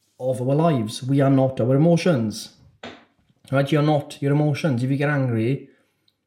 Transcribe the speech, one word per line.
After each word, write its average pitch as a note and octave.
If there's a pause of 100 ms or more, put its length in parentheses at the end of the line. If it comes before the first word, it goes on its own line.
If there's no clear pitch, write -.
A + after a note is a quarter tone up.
(200)
of B2+
our B2+
lives. C#3+
We C#3
are C#3
not C3
our B2
emotions. D3+ (920)
Right? C#3
You're D3+
not D3+
your C#3
emotions. D3
If C3
you C#3
get C#3+
angry, C3 (580)